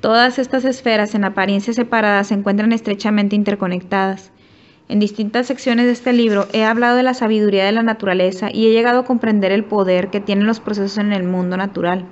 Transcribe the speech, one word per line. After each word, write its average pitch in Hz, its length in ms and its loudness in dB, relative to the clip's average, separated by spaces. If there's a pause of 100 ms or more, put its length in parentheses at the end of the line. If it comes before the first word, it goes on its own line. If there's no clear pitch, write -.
Todas 240 380 2
estas 254 260 -2
esferas, 220 500 0
en 208 100 0
apariencia 196 480 -2
separadas, 214 540 0
se 214 80 -2
encuentran 202 380 2
estrechamente 208 640 0
interconectadas. 190 960 -2 (540)
En 208 140 0
distintas 214 460 -2
secciones 247 400 0
de 247 60 2
este 240 200 -2
libro 214 400 2
he 220 100 0
hablado 240 340 2
de 254 60 2
la 254 120 2
sabiduría 214 500 2
de 202 80 2
la 226 100 0
naturaleza 196 680 -2
y 220 140 2
he 220 60 6
llegado 240 280 4
a 247 60 -4
comprender 220 440 0
el 202 140 0
poder 185 460 0
que 208 100 -4
tienen 202 260 0
los 226 140 -2
procesos 202 380 -4
en 208 160 0
el 190 80 -2
mundo 180 340 -2
natural. 185 560 -4